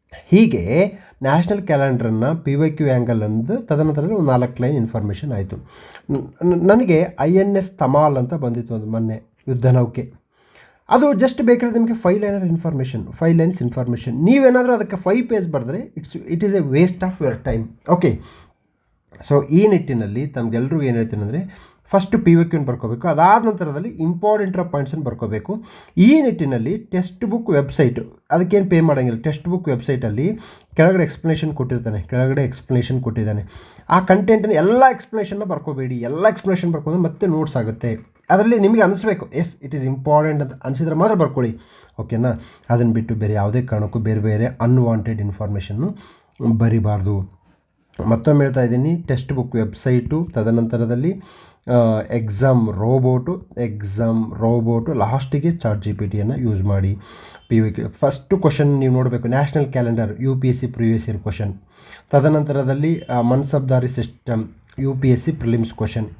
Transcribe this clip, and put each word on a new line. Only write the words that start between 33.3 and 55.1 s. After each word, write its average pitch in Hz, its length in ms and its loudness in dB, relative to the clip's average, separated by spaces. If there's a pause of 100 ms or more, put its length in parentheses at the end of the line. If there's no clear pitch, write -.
ಆ 180 100 4
ಕಂಟೆಂಟನ್ನು 196 560 2
ಎಲ್ಲ 208 340 4
ಎಕ್ಸ್ಪ್ಲನೇಷನ್ನ 208 520 -6
ಬರ್ಕೋಬೇಡಿ. 135 540 -6
ಎಲ್ಲ 139 320 0
ಎಕ್ಸ್ಪ್ಲನೇಷನ್ 180 440 0
ಬರ್ಕೊಂಡ್ರೆ 156 300 0
ಮತ್ತೆ 160 240 -2
ನೋಟ್ಸ್ 156 300 0
ಆಗುತ್ತೆ. 113 420 -4 (320)
ಅದರಲ್ಲಿ 214 280 4
ನಿಮಗೆ 214 220 4
ಅನಿಸ್ಬೇಕು, 196 540 0
"ಎಸ್, 170 220 -4
it 135 140 -14
is 139 140 -6
important" 147 580 0
ಅಂತ 131 100 -8 (120)
ಅನಿಸಿದ್ರೆ 147 300 -2
ಮಾತ್ರ 202 200 2
ಬರ್ಕೊಳ್ಳಿ, 127 440 0 (420)
ಓಕೆನಾ? 117 280 -2 (420)
ಅದನ್ನು 120 220 4
ಬಿಟ್ಟು 113 220 -2
ಬೇರೆ 107 180 -2
ಯಾವುದೇ 107 300 0
ಕಾರಣಕ್ಕೂ 107 360 -4
ಬೇರೆ 107 220 0
ಬೇರೆ 107 260 0
ಅನ್‌ವಾಂಟೆಡ್ 117 720 2
ಇನ್ಫಾರ್ಮೇಷನ್ನು 101 760 -4 (600)
ಬರಿಬಾರ್ದು. 104 800 0 (680)
ಮತ್ತೊಮ್ಮೆ 139 380 4
ಹೇಳ್ತಾ 131 180 0
ಇದ್ದೀನಿ, 127 340 0
ಟೆಕ್ಸ್ಟ್ 135 360 -4
ಬುಕ್ 131 220 -4
ವೆಬ್ಸೈಟು, 123 800 -2
ತದನಂತರದಲ್ಲಿ, 117 880 0 (480)
ಆ, 117 320 2
ಎಕ್ಸಾಮ್ 113 680 0
ರೋಬೋಟು, 127 760 0 (120)
ಎಕ್ಸಾಮ್ 110 760 -4
ರೋಬೋಟು, 117 580 0
ಲಾಸ್ಟಿಗೆ 135 580 -2